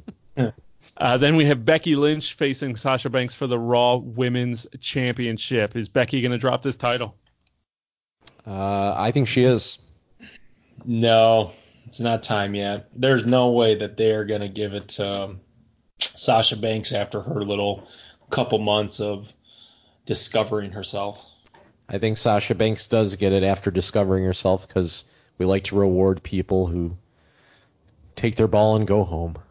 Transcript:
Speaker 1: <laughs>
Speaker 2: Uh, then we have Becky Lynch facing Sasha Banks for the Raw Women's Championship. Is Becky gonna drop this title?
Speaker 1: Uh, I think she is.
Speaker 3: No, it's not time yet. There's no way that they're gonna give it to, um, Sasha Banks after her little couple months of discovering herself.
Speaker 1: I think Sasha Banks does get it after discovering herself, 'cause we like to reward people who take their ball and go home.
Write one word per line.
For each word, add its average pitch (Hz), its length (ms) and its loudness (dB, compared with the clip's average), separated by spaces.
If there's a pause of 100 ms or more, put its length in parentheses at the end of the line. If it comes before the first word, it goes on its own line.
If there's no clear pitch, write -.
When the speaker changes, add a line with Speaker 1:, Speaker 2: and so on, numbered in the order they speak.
(360)
Speaker 1:
<laughs> 120 180 -2 (440)
Speaker 2:
Uh, 127 180 2
then 143 200 4
we 156 100 6
have 127 180 2
Becky 156 320 2
Lynch 147 380 0
facing 135 420 -4
Sasha 131 320 -2
Banks 123 240 -2
for 139 140 -8
the 123 120 -2
Raw 120 380 2
Women's 123 680 -4 (140)
Championship. 120 920 -2
Is 113 140 -6
Becky 131 320 0
gonna 123 180 -2
drop 123 240 0
this 123 140 -4
title? 120 400 -4 (1300)
Speaker 1:
Uh, 98 500 -2
I 104 140 0
think 131 160 0
she 123 160 2
is. 123 360 2 (1040)
Speaker 3:
No, 113 680 4 (340)
it's - 120 -20
not 117 240 -2
time 101 320 -2
yet. 101 400 -6
There's 123 300 2
no 123 280 4
way 117 220 6
that 104 220 -6
they're 107 300 2
gonna 101 240 -4
give 101 240 -6
it 101 140 -10
to, 101 200 -4
um, 98 320 -8 (580)
Sasha - 580 0
Banks 110 360 -4
after 101 300 -4
her 107 200 -6
little 101 460 -4 (420)
couple 120 280 0
months 104 420 0
of 104 320 -6 (720)
discovering 104 680 -2
herself. 101 520 -8 (640)
Speaker 1:
I 101 100 -4
think 110 200 0
Sasha 107 360 2
Banks 110 320 -2
does 107 300 2
get 98 160 2
it 95 100 4
after 98 280 0
discovering 95 540 0
herself, 92 440 0
'cause 90 360 -4 (340)
we 92 80 0
like 98 180 2
to 98 120 -4
reward 95 460 2
people 92 440 -2
who 87 300 -4 (1160)
take 113 220 -2
their 110 100 4
ball 107 300 4
and 107 100 0
go 98 180 2
home. 82 320 -6 (140)